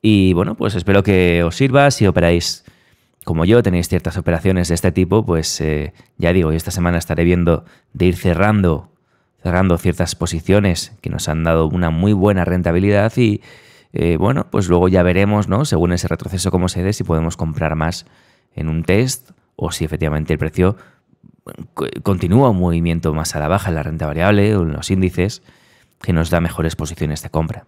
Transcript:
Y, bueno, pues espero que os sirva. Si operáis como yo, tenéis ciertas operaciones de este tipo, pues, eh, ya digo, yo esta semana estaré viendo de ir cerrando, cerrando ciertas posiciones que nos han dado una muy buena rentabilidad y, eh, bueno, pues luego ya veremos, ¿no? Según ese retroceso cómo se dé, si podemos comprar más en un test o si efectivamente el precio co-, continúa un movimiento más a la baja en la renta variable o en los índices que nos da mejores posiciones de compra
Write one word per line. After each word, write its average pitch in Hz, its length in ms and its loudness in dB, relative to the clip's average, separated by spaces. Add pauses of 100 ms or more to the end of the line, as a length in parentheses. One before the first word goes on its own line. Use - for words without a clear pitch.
Y, 98 320 4
bueno, 87 220 -2
pues 101 180 -4
espero 98 280 2
que 90 420 2
os 82 120 -2
sirva. 135 340 2
Si 110 160 0
operáis 85 580 0 (600)
como 82 220 -2
yo, 117 160 6
tenéis 90 260 0
ciertas 85 300 -4
operaciones 87 500 0
de 85 60 0
este 85 180 0
tipo, 95 320 2
pues, 82 380 -2
eh, 76 320 -4 (240)
ya 85 140 2
digo, 87 180 2
yo 80 60 0
esta 85 140 -6
semana 87 280 0
estaré 82 260 -2
viendo 85 400 2 (300)
de 90 120 0
ir 87 100 2
cerrando, 92 720 0 (520)
cerrando 90 360 2
ciertas 87 360 -2
posiciones 90 880 0
que - 80 -10
nos - 200 -6
han 80 140 -2
dado 82 240 2
una 87 220 -2
muy 87 240 0
buena 95 320 2
rentabilidad 92 720 0
y, 107 240 0 (540)
eh, 82 240 0
bueno, 117 320 -2
pues 90 180 0
luego 87 200 4
ya 92 140 4
veremos, 98 460 2
¿no? 107 160 0
Según 87 280 0
ese 87 160 -4
retroceso 90 420 -4
cómo 90 180 0
se 90 140 -4
dé, 98 100 -2
si 95 120 -6
podemos 82 340 -2
comprar 80 360 -4
más 80 300 -4 (500)
en 80 140 -6
un 80 140 -2
test 117 480 -2 (260)
o - 160 -6
si 80 140 -6
efectivamente 78 480 -2
el 76 40 -4
precio 90 380 0 (960)
co-, - 140 -8 (160)
continúa 101 480 2
un 95 80 0
movimiento 82 560 0
más 78 220 -4
a 76 40 -4
la 76 80 -2
baja 95 220 -2
en 80 60 -2
la 76 60 -4
renta 80 240 -6
variable 101 480 2
o 92 100 2
en 78 80 -2
los 76 180 -8
índices 95 520 0 (600)
que 90 100 -2
nos 82 160 0
da 82 120 0
mejores 82 360 -4
posiciones 76 460 -6
de - 80 -14
compra 78 380 -4